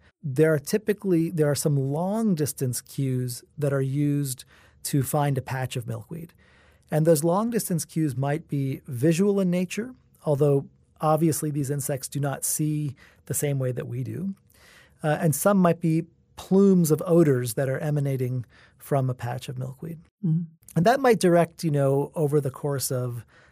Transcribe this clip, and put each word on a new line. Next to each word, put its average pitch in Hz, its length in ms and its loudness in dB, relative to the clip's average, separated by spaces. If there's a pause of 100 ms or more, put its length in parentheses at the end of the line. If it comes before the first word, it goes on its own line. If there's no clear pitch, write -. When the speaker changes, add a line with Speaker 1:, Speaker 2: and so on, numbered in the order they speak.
(220)
Speaker 1:
there 156 320 2
are 147 40 2
typically, 185 720 -2
there 151 200 2
are 143 40 0
some 143 220 0
long 180 580 -2
distance 139 460 -4
cues 127 640 -4 (160)
that 143 140 -2
are 135 100 0
used 143 600 -2 (400)
to 139 180 0
find 143 360 0
a - 40 -6
patch 127 340 -6
of 117 100 -8
milkweed. 117 460 -10 (580)
And 156 140 0
those 160 200 4
long 202 260 2
distance 185 340 -4
cues 151 320 -4
might 143 300 -2
be 139 400 -4
visual 170 540 2
in 185 100 0
nature, 190 440 -4 (300)
although 143 420 2 (340)
obviously 156 500 2
these 139 200 -4
insects 143 360 -6
do 143 140 -6
not 139 240 -4
see 151 500 -2 (320)
the 127 80 -6
same 143 240 -2
way 127 140 -2
that 120 160 -8
we 123 160 -6
do. 170 300 -6 (680)
Uh, 151 180 0
and 156 140 2
some 202 240 2
might 170 220 4
be 165 240 0 (320)
plumes 185 540 4
of 156 160 2
odors 143 480 4
that 135 140 -2
are 131 100 -2
emanating 135 640 -2 (320)
from 135 320 -2
a 127 60 -2
patch 120 340 -8
of 127 80 -10
milkweed. 135 420 -10 (260)
Speaker 2:
Mm-hmm. 165 180 2 (340)
Speaker 1:
And 170 80 4
that 254 160 4
might 240 200 4
direct, 170 440 4
you 160 60 0
know, 139 440 0
over 151 260 2
the 135 100 -2
course 139 400 -6
of, 123 340 -6 (280)